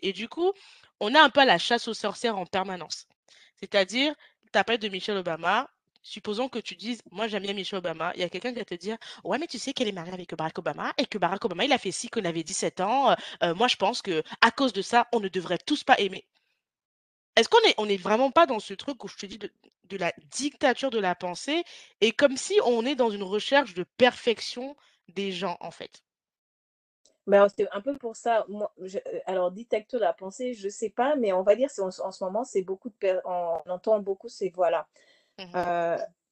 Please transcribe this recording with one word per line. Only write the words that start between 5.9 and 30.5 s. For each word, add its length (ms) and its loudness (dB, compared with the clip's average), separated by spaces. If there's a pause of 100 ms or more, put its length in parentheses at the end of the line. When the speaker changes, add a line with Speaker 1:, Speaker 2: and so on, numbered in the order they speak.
Speaker 1:
Supposons 460 -6
que 100 -10
tu 180 -10
dises, « 340 -8
Moi, 180 -4
j'aime 140 -4
bien 100 -6
Michelle 280 -6
Obama. » 360 -4
Il 60 -8
y 20 0
a 60 -4
quelqu'un 220 -6
qui 60 -10
va 60 -8
te 100 -10
dire, « 220 -8 (280)
Ouais, 140 -2
mais 80 -6
tu 120 -10
sais 160 -8
qu'elle 140 -2
est 40 -4
mariée 220 -10
avec 200 -12
Barack 240 -4
Obama 400 -4
et 80 0
que 120 -8
Barack 260 0
Obama, 200 -2
il 80 2
a 60 4
fait 140 -6
ci 160 -8
quand 120 -4
il 60 -2
avait 160 -2
dix-sept 380 -4
ans. 300 4
Euh, 40 8 (280)
euh, 120 2
moi, 140 4
je 80 2
pense 260 0
que 200 -2 (180)
à 100 10
cause 220 2
de 100 -4
ça, 300 2
on 80 2
ne 80 -2
devrait 300 -4
tous 260 -2
pas 140 6
aimer. » 280 -4 (1120)
Est-ce 120 6
qu'on 180 8
est, 120 6
on 100 -2
est 80 2
vraiment 340 2
pas 160 8
dans 140 0
ce 120 -10
truc 300 -8
où 60 -10
je 80 -16
te 100 -12
dis 120 -14
de, 140 -10 (320)
de 120 -10
la 160 0 (180)
dictature 600 0
de 100 -2
la 160 0
pensée 480 -4 (360)
et 120 4
comme 240 4
si 180 -4 (100)
on 220 2
est 80 -2
dans 160 2
une 140 -4
recherche 500 2
de 80 -4
perfection 920 0 (320)
des 240 -6
gens, 280 -6
en 120 -12
fait ? 320 -18 (1200)
Speaker 2:
Ben, 200 8 (100)
c'est 160 0
un 80 -8
peu 160 -4
pour 200 -10
ça. 320 0
Moi, 240 -6 (100)
je, 160 -10
euh, 280 -6
alors, 260 0
dictature 480 -4
de 40 2
la 80 2
pensée, 420 -8